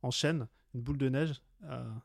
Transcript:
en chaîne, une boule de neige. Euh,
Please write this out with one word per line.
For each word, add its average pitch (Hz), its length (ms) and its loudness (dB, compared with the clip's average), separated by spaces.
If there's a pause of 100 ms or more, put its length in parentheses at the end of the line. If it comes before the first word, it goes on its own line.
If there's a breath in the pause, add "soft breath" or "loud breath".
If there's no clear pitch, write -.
en 127 100 0
chaîne, 147 360 2 (260)
une 123 80 -4
boule 143 160 -2
de 135 120 4
neige. 143 320 0 (280)
Euh, 123 140 -6 (220)